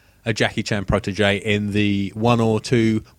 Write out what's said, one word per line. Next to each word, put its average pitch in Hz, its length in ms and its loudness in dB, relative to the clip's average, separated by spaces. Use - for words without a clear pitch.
a 117 80 -2
Jackie 110 320 -2
Chan 101 220 -4
protege 101 500 0
in 104 340 -2
the 101 460 0
one 117 240 2
or 110 200 2
two, 113 440 0